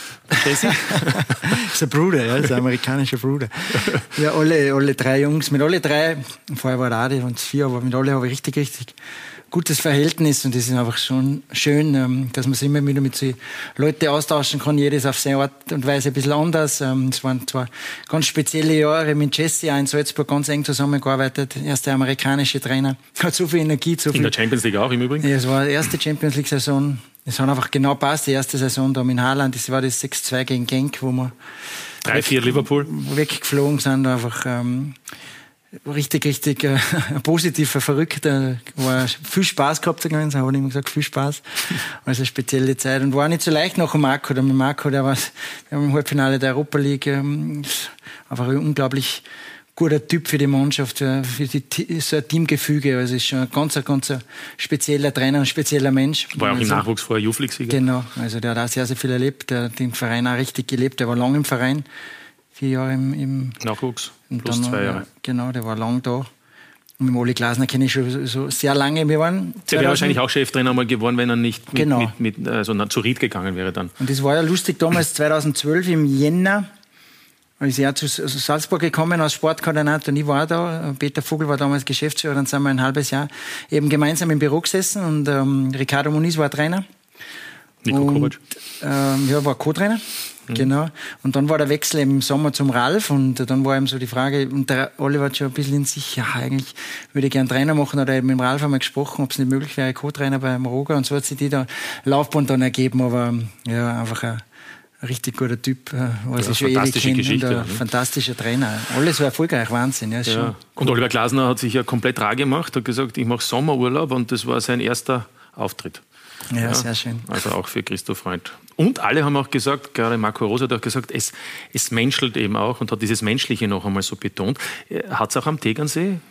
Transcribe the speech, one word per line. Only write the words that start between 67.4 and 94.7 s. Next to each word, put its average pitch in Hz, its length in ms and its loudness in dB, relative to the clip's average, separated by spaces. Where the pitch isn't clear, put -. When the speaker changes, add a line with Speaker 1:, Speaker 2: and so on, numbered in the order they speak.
Speaker 2:
kenne 131 200 2
ich 131 80 2
schon 131 340 -2
so 131 240 -4
sehr 139 240 2
lange. 147 340 2
Wir 151 80 4
waren 165 180 2
Speaker 1:
Der 190 60 0
wäre - 0 -
Speaker 2:
zweitausend 139 240 2
Speaker 1:
wahrscheinlich 139 300 2
auch 127 100 2
Cheftrainer 131 460 2
mal 127 100 2
geworden, 120 320 2
wenn 120 140 2
er 117 40 2
nicht 117 380 -2
mit, 131 80 2
Speaker 2:
Genau. 123 380 2
Speaker 1:
mit, 110 180 -2
mit, - 100 -6
also 113 280 -2
na, 104 140 0
zu - 100 -2
Ried 117 200 0
gegangen 95 360 -2
wäre 92 160 -4
dann. 90 260 -6
Speaker 2:
Und 131 100 -4
das 135 140 0
war 143 140 2
ja 165 60 4
lustig, 170 360 0
damals 165 380 2
zweitausendzwölf 151 720 2
im 160 180 4
Jänner, 175 640 2
als 135 200 0
er 139 160 2
zu 151 100 -4
S-, 147 140 -4
also 143 200 -4
Salzburg 156 420 0
gekommen 165 400 2
als 151 120 2
Sportkoordinator 151 800 0
und 139 80 2
ich 147 80 -2
war 147 200 2
da, 165 520 -2
Peter 143 240 -2
Vogel 156 240 -2
war 143 100 0
damals 139 280 0
Geschäftsführer, 147 500 -2
dann 139 100 2
sind 143 160 0
wir 143 80 2
ein 131 120 2
halbes 135 300 0
Jahr 143 160 -2
eben 147 180 2
gemeinsam 151 420 2
im 151 80 4
Büro 151 220 2
gesessen 190 420 -2
und, 151 240 0
ähm, 135 500 2
Ricardo 139 340 0
Muniz 160 260 2
war 147 140 2
Trainer. 165 320 0
Speaker 1:
Nico 131 180 2
Speaker 2:
Und, 143 120 2
Speaker 1:
Kovac. 143 260 0
Speaker 2:
ähm, 139 460 0
ja, 143 140 2
war 139 120 2
Co-Trainer. 196 440 0
Speaker 1:
Mhm. - 60 -6
Speaker 2:
Genau. 135 340 2
Und 135 120 0
dann 139 140 2
war 156 80 4
der 147 120 2
Wechsel 151 320 0
im 135 200 4
Sommer 143 320 0
zum 139 180 2
Ralf 135 380 2
und 135 260 2
dann 135 160 2
war 135 120 2
eben 135 100 0
so 135 100 -4
die 123 100 -6
Frage, 135 420 0
und 135 200 -2